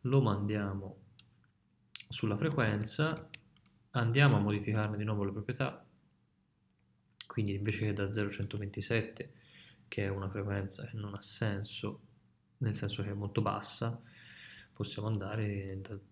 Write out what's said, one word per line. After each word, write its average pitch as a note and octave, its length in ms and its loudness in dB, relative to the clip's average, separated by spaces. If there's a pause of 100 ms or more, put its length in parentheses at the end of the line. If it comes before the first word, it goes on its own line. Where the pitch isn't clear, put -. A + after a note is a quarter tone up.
lo C3+ 200 6
mandiamo G2+ 720 0 (1120)
sulla G#2+ 300 0
frequenza, C#3+ 920 0 (600)
andiamo A#2+ 460 8
a G2+ 40 6
modificarne G#2 560 2
di G#2 80 -2
nuovo G#2 200 0
le F#2+ 80 0
proprietà, A#2+ 520 -4 (1400)
quindi G#2 260 0
invece G2+ 280 -2
che G#2+ 120 2
da G2 180 0
zero G#2 180 0
a - 20 -2
centoventisette, - 1040 -4 (540)
che G#2 160 -2
è G2 40 0
una G2 220 -2
frequenza G2 560 -2
che A2 100 -10
non G#2 160 -6
ha G2+ 80 -10
senso, G2+ 800 -4 (580)
nel G#2+ 180 2
senso G2+ 260 -4
che G2+ 80 -2
è G2+ 40 -4
molto G2+ 280 0
bassa, G#2 580 -2 (720)
possiamo G#2 360 -6
andare G2+ 760 -2
da G2 160 -10 (140)